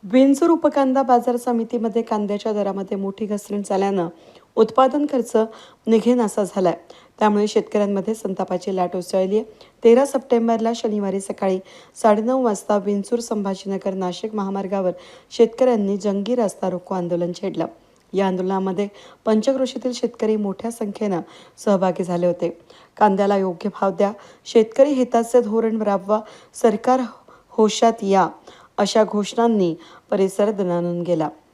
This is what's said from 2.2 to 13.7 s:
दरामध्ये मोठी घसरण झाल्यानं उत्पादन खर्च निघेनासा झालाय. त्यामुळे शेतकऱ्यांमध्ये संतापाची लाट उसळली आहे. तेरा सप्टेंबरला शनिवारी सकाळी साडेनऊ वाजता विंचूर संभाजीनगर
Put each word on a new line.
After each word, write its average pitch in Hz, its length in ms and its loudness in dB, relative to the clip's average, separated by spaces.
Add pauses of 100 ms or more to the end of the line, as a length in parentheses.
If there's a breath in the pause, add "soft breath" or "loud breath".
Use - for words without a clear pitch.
दरामध्ये 196 440 -4
मोठी 196 280 -6
घसरण 208 400 -6
झाल्यानं 196 420 0 (480 loud breath)
उत्पादन 262 560 4
खर्च 240 240 -2 (520 loud breath)
निघेनासा 226 560 2
झालाय. 185 340 0 (420 loud breath)
त्यामुळे 208 280 4
शेतकऱ्यांमध्ये 208 680 -2
संतापाची 190 600 -4
लाट 180 200 -2
उसळली 190 400 -2
आहे. 220 80 0 (400 loud breath)
तेरा 240 220 8
सप्टेंबरला 233 680 0
शनिवारी 202 460 -2
सकाळी 190 380 -2 (360 loud breath)
साडेनऊ 226 480 2
वाजता 208 340 0
विंचूर 202 420 -2
संभाजीनगर 196 760 -6